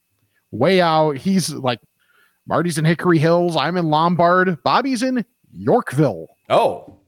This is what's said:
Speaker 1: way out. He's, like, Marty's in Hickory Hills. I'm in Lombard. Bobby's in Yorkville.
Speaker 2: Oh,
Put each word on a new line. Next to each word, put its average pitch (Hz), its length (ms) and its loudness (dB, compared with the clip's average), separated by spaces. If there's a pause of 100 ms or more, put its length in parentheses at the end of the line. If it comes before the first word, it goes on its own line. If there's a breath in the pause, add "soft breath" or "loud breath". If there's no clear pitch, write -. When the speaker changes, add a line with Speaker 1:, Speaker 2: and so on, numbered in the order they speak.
(520)
Speaker 1:
way 170 280 2
out. 156 380 2
He's, 185 340 -2
like, 127 280 -4 (680)
Marty's 156 300 -2
in 156 80 -2
Hickory 170 320 2
Hills. 170 380 2
I'm 156 220 -2
in 165 120 -2
Lombard. 175 760 2
Bobby's 233 380 0
in 254 240 -4 (260)
Yorkville. 120 760 -2 (220)
Speaker 2:
Oh, - 480 -2 (100)